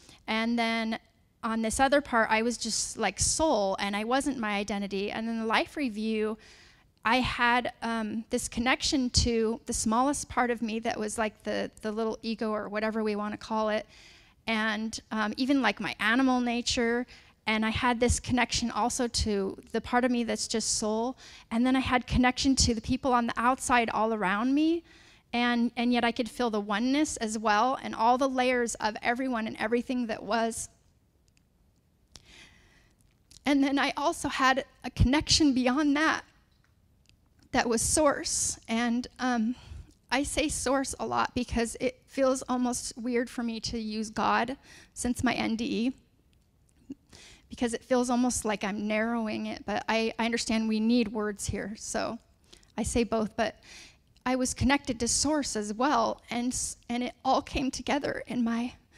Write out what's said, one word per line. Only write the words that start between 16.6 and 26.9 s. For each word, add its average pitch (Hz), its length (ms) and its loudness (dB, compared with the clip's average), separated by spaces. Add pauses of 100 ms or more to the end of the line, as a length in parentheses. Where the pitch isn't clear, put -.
and 220 180 0
I 220 60 2
had 240 300 2
this 240 200 2
connection 240 500 0
also 240 360 0
to 202 500 -2 (160)
the 226 80 0
part 240 240 2
of 247 60 2
me 240 140 0
that's 220 240 -4
just - 300 -2
soul, 226 380 -2 (340)
and 233 140 2
then 262 100 4
I 262 60 4
had 254 260 0
connection 254 500 4
to - 180 2
the 220 80 -4
people 254 320 0
on 240 140 2
the - 80 -6
outside 240 540 2
all 220 220 0
around 214 400 0
me, 320 300 2 (500)
and, 240 440 2
and 247 160 2
yet 240 100 2
I 233 100 2
could 233 180 -4
feel 240 200 -2
the 214 100 0
oneness 247 580 0